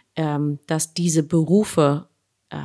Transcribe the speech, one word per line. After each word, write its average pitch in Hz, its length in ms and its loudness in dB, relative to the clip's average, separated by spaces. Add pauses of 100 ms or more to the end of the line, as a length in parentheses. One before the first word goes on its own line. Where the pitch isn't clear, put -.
(180)
ähm, 147 500 -2
dass 156 260 -4
diese 165 300 0
Berufe, 160 840 2 (420)
äh, - 160 -12